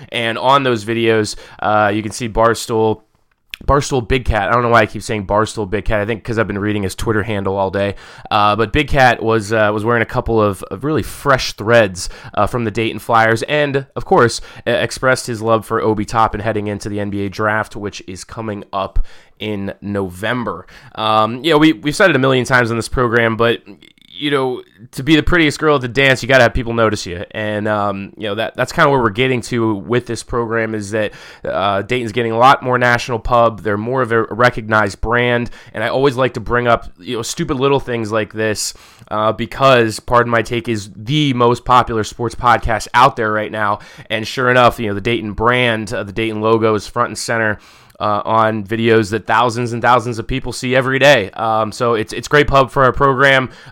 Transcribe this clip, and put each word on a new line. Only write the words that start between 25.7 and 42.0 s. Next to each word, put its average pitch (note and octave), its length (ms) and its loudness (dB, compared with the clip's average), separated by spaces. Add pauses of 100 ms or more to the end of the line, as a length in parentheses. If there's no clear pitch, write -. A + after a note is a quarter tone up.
at C3 40 -2
the B2 80 -6
dance, C3+ 340 2
you A#2 60 -4
gotta C3 160 6
have A2+ 100 2
people A#2 180 -4
notice A2 340 0
you. F2+ 240 -10
And, G#2+ 380 -4
um, G2+ 480 -4
you G2+ 80 -10
know, G#2 120 -4
that, A2 200 -6
that's B2+ 160 -2
kinda D#3 180 2
where C3+ 100 2
we're A2+ 100 2
getting B2 320 0
to A2+ 320 0
with G#2 320 -2
this A2+ 160 -8
program A2+ 520 -4
is G2+ 180 -8
that, G#2+ 200 -2 (320)
uh, G2 380 -2
Dayton's A#2 300 -2
getting A2+ 200 -2
a A2+ 60 -2
lot C3 240 6
more B2 160 0
national A#2+ 400 0
pub. A2+ 420 2
They're G2+ 160 -2
more B2 260 -4
of A2+ 100 -2
a A2+ 120 2
recognized G#2+ 760 0
brand. A#2+ 500 0 (240)
And G#2+ 100 -4
I A#2 40 -2
always C3 280 0
like B2+ 180 0
to B2 60 -6
bring A#2+ 260 -2
up, A#2 320 2
you G2 180 -8
know, A2+ 60 -6
stupid D3+ 360 -6
little C#3 220 2
things A#2 300 -4
like A2 220 -2
this, G#2+ 420 -4 (340)
uh, G#2+ 240 0
because A#2 680 2
Pardon A#2+ 300 2
My A#2 120 2
Take A#2 260 -4
is G#2+ 260 -4
the C#3 400 -2
most A#2+ 300 2
popular A#2+ 400 2